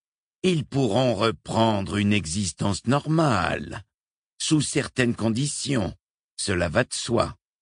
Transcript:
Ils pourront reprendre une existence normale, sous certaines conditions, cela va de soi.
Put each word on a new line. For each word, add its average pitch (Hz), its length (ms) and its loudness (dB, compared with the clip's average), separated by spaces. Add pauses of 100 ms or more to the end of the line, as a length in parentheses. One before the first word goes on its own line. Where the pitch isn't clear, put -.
(440)
Ils 175 200 2
pourront 127 520 2
reprendre 107 800 0
une 101 160 2
existence 98 720 -2
normale, 131 1000 0 (560)
sous 156 200 2
certaines 127 560 0
conditions, 117 760 -2 (440)
cela 87 320 -2
va 90 160 2
de - 100 -14
soi. 113 420 -2 (260)